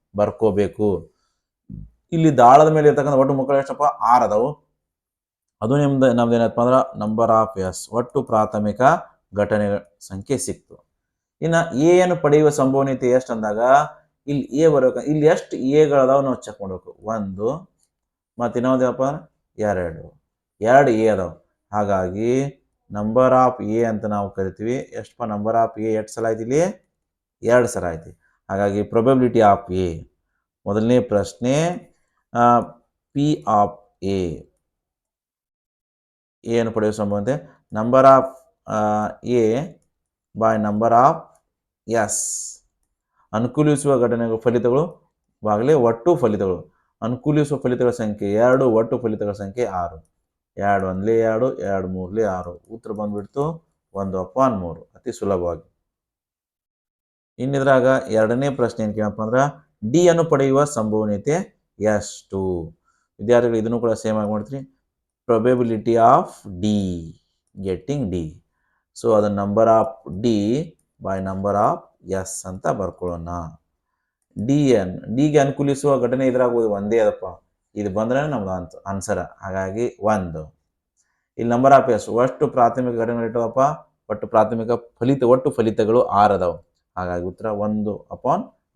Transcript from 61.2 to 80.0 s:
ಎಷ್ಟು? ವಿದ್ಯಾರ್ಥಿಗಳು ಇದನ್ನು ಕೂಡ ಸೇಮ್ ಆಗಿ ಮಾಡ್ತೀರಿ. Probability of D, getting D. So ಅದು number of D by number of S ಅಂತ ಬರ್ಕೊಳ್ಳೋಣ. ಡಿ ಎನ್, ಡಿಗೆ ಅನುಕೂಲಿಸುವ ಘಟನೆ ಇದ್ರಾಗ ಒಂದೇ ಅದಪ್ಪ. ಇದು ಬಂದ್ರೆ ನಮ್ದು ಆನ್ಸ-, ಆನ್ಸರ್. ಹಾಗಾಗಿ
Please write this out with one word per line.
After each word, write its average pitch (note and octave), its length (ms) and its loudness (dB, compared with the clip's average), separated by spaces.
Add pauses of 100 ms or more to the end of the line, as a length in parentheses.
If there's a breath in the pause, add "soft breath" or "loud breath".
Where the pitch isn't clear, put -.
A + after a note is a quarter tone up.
ಎಷ್ಟು? F#2+ 840 -4 (580)
ವಿದ್ಯಾರ್ಥಿಗಳು A#2 380 2
ಇದನ್ನು A2+ 220 -2
ಕೂಡ A#2 100 0
ಸೇಮ್ A2 280 -2
ಆಗಿ G#2 120 -2
ಮಾಡ್ತೀರಿ. C3 520 -10 (460)
Probability A2+ 640 2
of A#2 640 2
D, G#2+ 120 0 (920)
getting G2 480 -6
D. E2 180 -6 (760)
So A2+ 140 2
ಅದು G#2 100 2
number G2+ 400 0
of A2 560 0
D A#2+ 60 0 (760)
by F#2+ 220 -6
number F#2+ 280 -4
of A2+ 260 0 (300)
S F#2+ 200 -6 (160)
ಅಂತ F#2 220 -10
ಬರ್ಕೊಳ್ಳೋಣ. F2 640 -6 (1200)
ಡಿ C#3 240 2
ಎನ್, G2 460 -2
ಡಿಗೆ D3 220 2
ಅನುಕೂಲಿಸುವ C#3 640 0
ಘಟನೆ B2+ 260 0
ಇದ್ರಾಗ B2 280 2
ಒಂದೇ G#2+ 440 0
ಅದಪ್ಪ. G2 440 -2 (320)
ಇದು G#2 160 -6
ಬಂದ್ರೆ A#2+ 380 -2
ನಮ್ದು G#2+ 220 -6
ಆನ್ಸ-, F2+ 360 -10
ಆನ್ಸರ್. G2 320 -6 (200)
ಹಾಗಾಗಿ F#2+ 640 -6